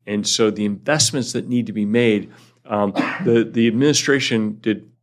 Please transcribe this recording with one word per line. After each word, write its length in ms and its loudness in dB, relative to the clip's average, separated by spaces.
And 200 -4
so 240 2
the 140 -4
investments 680 -2
that 160 -6
need 180 0
to 60 -10
be 120 -2
made, 480 2
um, 280 -2
<coughs> 320 -4
the, 260 4
the 180 2
administration 920 0
did, 300 -4